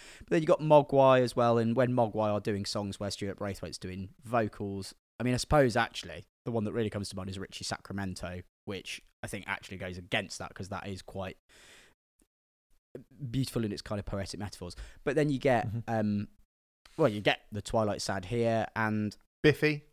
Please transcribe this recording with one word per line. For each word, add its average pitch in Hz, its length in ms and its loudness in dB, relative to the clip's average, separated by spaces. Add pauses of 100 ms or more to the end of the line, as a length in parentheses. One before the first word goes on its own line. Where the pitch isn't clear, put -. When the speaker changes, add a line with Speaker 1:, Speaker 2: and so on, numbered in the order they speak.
(180)
Speaker 1:
But - 100 -20
then 165 140 2
you've 151 60 2
got - 120 4
Mogwai 139 640 8
as 120 120 0
well, 120 240 4
and 117 160 2
when 123 180 4
Mogwai 107 400 2
are 104 80 0
doing 101 260 -2
songs 101 340 -4
where 101 100 -4
Stuart 98 280 -6
Braithwaite's 98 400 -8
doing 92 320 -10 (140)
vocals, 104 720 -2 (240)
I - 40 -6
mean, 123 120 0
I 120 40 0
suppose 135 380 4
actually 87 500 -4 (180)
the 123 80 -6
one 113 120 0
that 104 80 -2
really 107 180 0
comes 101 200 -6
to 98 60 -12
mind 95 140 -6
is 92 80 -8
Richie - 260 -12
Sacramento, 92 760 -6 (240)
which - 340 -10 (220)
I 110 40 -8
think 101 220 -10
actually 98 300 -8
goes 90 180 -8
against 92 420 -6
that - 160 -10
'cause 92 140 -10
that 95 180 -8
is 95 160 -10
quite 95 340 -10 (1900)
beautiful 123 340 -2
in 104 80 -2
its 92 100 -8
kind 107 160 -6
of 98 80 -8
poetic 98 340 -6
metaphors. 90 340 -10 (300)
But 139 100 0
then 151 160 4
you 135 80 0
get, 123 300 4
Speaker 2:
Mm-hmm. 110 100 -4 (100)
Speaker 1:
um, 104 400 0 (680)
well, 151 120 4
you 104 120 -2
get 131 220 0 (100)
the 101 100 -4
Twilight 107 400 0
Sad 98 240 -4
here 113 480 0
and 107 420 -2 (260)
Speaker 2:
Biffy. 151 500 2